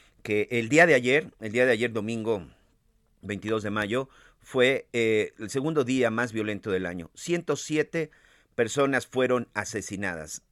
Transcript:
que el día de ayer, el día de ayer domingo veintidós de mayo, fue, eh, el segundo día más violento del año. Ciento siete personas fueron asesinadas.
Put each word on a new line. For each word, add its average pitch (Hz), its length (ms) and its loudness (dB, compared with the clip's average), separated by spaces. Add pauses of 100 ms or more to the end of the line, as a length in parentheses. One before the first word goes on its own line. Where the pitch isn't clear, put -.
(220)
que 104 280 0
el 117 180 -2
día 156 180 8
de 160 80 6
ayer, 131 360 2 (100)
el 110 120 -8
día 123 140 4
de 131 60 4
ayer 113 200 0
domingo 110 540 -4 (760)
veintidós 104 400 -4
de 104 80 -6
mayo, 107 380 -4 (320)
fue, 131 520 2
eh, 110 460 2
el 107 100 -10
segundo 139 360 0
día 123 260 2
más 113 220 -2
violento 107 380 -4
del 92 160 -2
año. 87 280 -10
Ciento 170 420 -4
siete 151 540 -4 (460)
personas 131 500 0
fueron 123 480 0
asesinadas. 95 960 -8